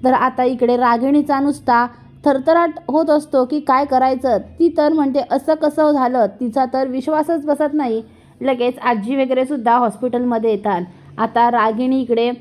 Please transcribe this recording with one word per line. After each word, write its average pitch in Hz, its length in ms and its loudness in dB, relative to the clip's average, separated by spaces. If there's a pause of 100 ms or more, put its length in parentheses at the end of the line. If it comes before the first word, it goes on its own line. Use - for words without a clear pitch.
तर 254 100 4
आता 254 300 0
इकडे 247 340 0
रागिणीचा 269 600 2
नुसता 254 480 0 (380)
थरथराट 320 440 2 (180)
होत 302 220 0
असतो 294 360 2
की 294 140 -4
काय 277 260 2
करायचं. 262 520 0
ती - 400 -2
तर 302 160 2
म्हणते, 277 280 0 (100)
"असं 277 220 0
कसं 302 380 0
झालं?" 254 340 2 (140)
तिचा 254 260 -2
तर 262 220 -4
विश्वासच 302 580 -2
बसत 294 280 -2
नाही. 240 280 -2 (400)
लगेच 247 380 -2
आजी 233 360 -2
वगैरे 262 300 0
सुद्धा 240 320 0
हॉस्पिटलमध्ये 240 760 0
येतात. 202 300 -2 (360)
आता 233 340 2
रागिणी 240 500 0
इकडे 233 400 0